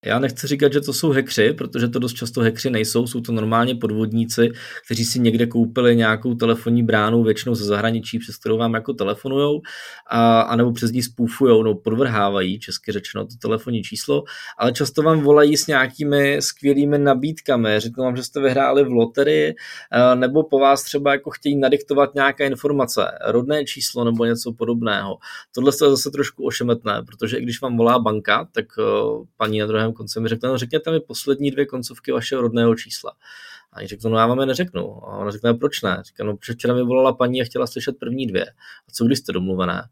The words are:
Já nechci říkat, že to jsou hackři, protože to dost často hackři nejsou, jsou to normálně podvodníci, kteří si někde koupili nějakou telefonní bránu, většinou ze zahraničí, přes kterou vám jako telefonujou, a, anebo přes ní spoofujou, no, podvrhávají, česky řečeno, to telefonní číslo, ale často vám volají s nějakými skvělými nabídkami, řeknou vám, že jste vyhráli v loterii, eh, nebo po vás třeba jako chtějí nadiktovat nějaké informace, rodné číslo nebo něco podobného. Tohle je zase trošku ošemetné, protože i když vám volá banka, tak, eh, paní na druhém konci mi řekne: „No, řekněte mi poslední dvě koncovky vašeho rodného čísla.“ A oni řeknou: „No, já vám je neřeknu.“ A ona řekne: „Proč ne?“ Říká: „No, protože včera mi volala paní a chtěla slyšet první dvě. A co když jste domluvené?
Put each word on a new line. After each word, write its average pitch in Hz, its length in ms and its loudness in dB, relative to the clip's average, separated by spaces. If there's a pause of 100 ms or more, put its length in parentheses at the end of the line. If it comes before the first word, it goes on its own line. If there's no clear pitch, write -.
Já 117 140 0
nechci 131 280 -4
říkat, 143 260 2
že 143 80 2
to 139 120 -6
jsou 156 180 0
hackři, 131 420 2
protože - 340 -4
to 120 120 -2
dost 120 140 -4
často 120 280 -6
hackři 113 280 0
nejsou, 117 380 -2
jsou 120 140 -6
to 117 100 -6
normálně 113 440 0
podvodníci, 113 760 0 (360)
kteří 117 200 -2
si 127 140 -4
někde 117 260 4
koupili 117 500 2
nějakou 113 400 2
telefonní 117 480 0
bránu, 113 400 2
většinou 110 320 0
ze 104 100 -4
zahraničí, 113 540 -2
přes 117 180 -16
kterou 110 200 -2
vám 117 160 0
jako 113 200 -4
telefonujou, 139 680 -2 (460)
a, 117 340 4
anebo 120 320 2
přes 117 180 -2
ní 123 120 -2
spoofujou, 117 600 4
no, 110 120 2
podvrhávají, 104 840 0
česky - 320 -10
řečeno, 101 340 -8
to 117 160 -18
telefonní 113 420 -4
číslo, 143 400 -4 (340)
ale 120 140 2
často 143 300 -2
vám 160 200 4
volají 147 360 6
s - 100 -4
nějakými 143 760 0
skvělými 143 560 0
nabídkami, 131 840 2
řeknou 117 240 -6
vám, 127 120 -2
že 127 80 -6
jste 139 180 -6
vyhráli 135 420 4
v 127 80 0
loterii, 143 640 2 (380)
eh, 123 220 6
nebo 127 280 2
po 147 160 2
vás 139 240 4
třeba 143 280 0
jako 139 180 -2
chtějí 143 260 -4
nadiktovat 139 600 2
nějaké 139 320 2
informace, 135 640 -2 (160)
rodné 131 380 0
číslo - 380 -6
nebo 117 220 2
něco 117 280 -2
podobného. 110 640 -4 (380)
Tohle 131 160 2 (140)
je 143 40 8
zase 139 220 0
trošku 135 340 -6
ošemetné, 117 600 -2
protože 110 320 -6
i 123 60 -6
když 117 180 -8
vám 123 160 -4
volá 117 220 4
banka, 107 520 -2
tak, 107 140 -6 (140)
eh, 107 40 0 (540)
paní 107 220 -2
na 107 60 -2
druhém 110 240 0
konci 113 300 -10
mi 113 100 -2
řekne: 117 200 -4
„No, 131 80 0
řekněte 151 340 -4
mi 160 80 2
poslední 139 520 -4
dvě 139 140 -2
koncovky 127 460 -10
vašeho 127 300 -2
rodného 117 340 2
čísla.“ - 360 -12 (640)
A - 40 -18
oni 101 100 -12
řeknou: 107 220 -6
„No, 110 80 2
já 113 100 4
vám 127 120 0
je 135 60 2
neřeknu.“ 131 360 -4
A 101 360 -12
ona 101 140 -6
řekne: 117 220 0
„Proč 143 280 -2
ne?“ 98 240 -2
Říká: - 180 -12
„No, 104 140 -6
protože - 160 -10
včera 120 200 -2
mi 123 100 0
volala 131 300 2
paní 127 280 -2
a 120 40 -2
chtěla 127 220 -4
slyšet - 320 -8
první 123 280 -6
dvě. 95 180 -2
A - 460 -20
co - 140 -2
když 127 140 2
jste - 120 -12
domluvené? 92 600 -4